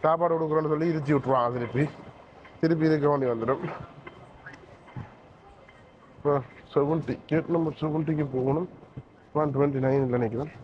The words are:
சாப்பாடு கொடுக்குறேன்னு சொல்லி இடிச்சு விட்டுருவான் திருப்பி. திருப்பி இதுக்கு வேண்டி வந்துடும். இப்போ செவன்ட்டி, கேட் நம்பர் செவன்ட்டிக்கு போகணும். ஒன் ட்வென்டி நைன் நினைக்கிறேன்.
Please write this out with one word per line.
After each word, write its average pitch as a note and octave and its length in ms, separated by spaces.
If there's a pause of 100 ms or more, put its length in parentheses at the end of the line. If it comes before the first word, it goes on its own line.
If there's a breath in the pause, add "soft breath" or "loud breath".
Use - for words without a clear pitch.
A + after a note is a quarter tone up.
சாப்பாடு E3 320
கொடுக்குறேன்னு D#3 380
சொல்லி E3 180
இடிச்சு D3+ 240
விட்டுருவான் B2+ 420
திருப்பி. A#2+ 260 (760)
திருப்பி D#3+ 280
இதுக்கு D3 220
வேண்டி C3+ 220
வந்துடும். A#2 300 (2500)
இப்போ D3 160 (400)
செவன்ட்டி, C#3+ 400 (160)
கேட் D#3+ 260
நம்பர் D#3+ 260
செவன்ட்டிக்கு D3+ 440 (100)
போகணும். C#3 320 (720)
ஒன் D3 160
ட்வென்டி C#3 300
நைன் C3 320
நினைக்கிறேன். A#2+ 340 (120)